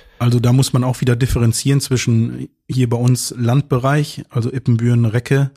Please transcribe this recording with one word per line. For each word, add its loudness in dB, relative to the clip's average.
Also 2
da 2
muss 2
man 0
auch -4
wieder 0
differenzieren 0
zwischen -2
hier 0
bei -2
uns 0
Landbereich, 0
also -4
Ippenbüren, 2
Recke 0